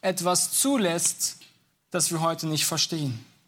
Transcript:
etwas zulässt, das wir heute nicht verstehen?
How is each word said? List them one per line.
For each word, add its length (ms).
etwas 500
zulässt, 840
das 200
wir 100
heute 260
nicht 180
verstehen? 600